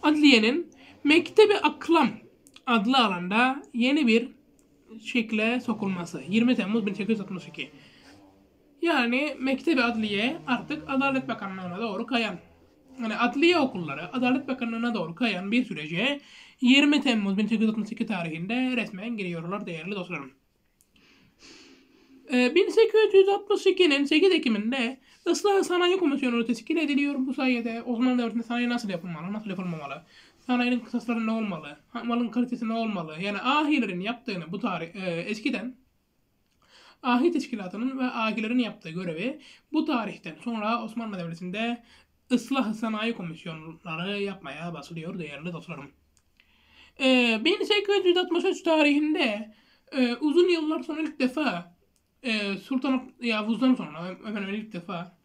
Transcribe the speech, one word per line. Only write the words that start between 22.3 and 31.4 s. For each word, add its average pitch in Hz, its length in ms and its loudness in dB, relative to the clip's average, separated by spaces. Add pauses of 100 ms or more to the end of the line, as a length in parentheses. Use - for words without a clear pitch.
Ee, 247 220 4
bin 381 140 6
sekiz 427 460 4
yüz 392 140 10
altmış 403 380 0
ikinin 330 380 4
sekiz 311 280 6
Ekim'inde 240 680 0 (300)
Islah 392 320 4
Sanayi 359 340 2
Komisyonu 262 480 2
teşkil 247 320 -2
ediliyor. 285 420 0
Bu 262 160 -2
sayede 233 480 -2
Osmanlı 247 360 2
Devleti'nde 233 240 -2
sanayi 240 260 -2
nasıl 240 200 -2
yapılmalı, 175 440 -8
nasıl 214 180 -8
yapılmamalı, 165 540 -8 (360)
sanayinin 247 400 0
kısasları 233 460 -4
ne 220 40 -2
olmalı, 208 480 -6 (100)